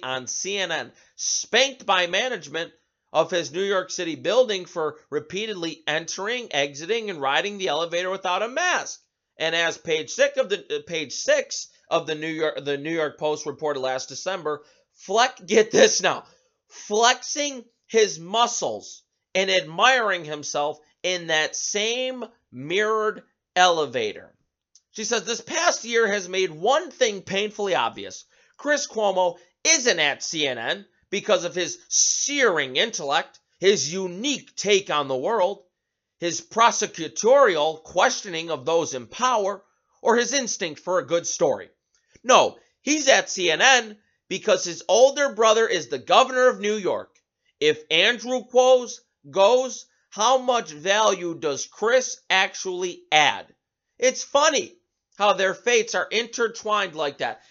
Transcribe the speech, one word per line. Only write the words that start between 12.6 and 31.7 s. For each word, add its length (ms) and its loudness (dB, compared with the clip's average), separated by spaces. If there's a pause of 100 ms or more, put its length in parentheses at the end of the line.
the 140 -2
New 160 -6
York 240 -2
Post 300 -4
reported 320 -4
last 280 -4
December, 560 -6 (300)
Fleck, 500 0
get 280 4
this 280 6
now, 260 -2 (420)
flexing 1000 0 (220)
his 320 2
muscles 800 -4 (320)
and 160 0
admiring 760 2
himself 520 -4 (240)
in 260 -2
that 280 0
same 680 -4 (280)
mirrored 720 -2 (320)
elevator. 720 2 (640)
She 100 -8
says, 180 -2
"This 180 -6
past 440 -2
year 200 2
has 240 -2
made 220 0
one 400 0
thing 320 -2
painfully 500 -4
obvious. 520 -4 (320)
Chris 300 -2
Cuomo 500 0 (260)
isn't 360 2
at 240 0
C 240 -4
N 120 -6
N 260 -6 (240)
because 360 0
of 100 -8
his 240 -4 (100)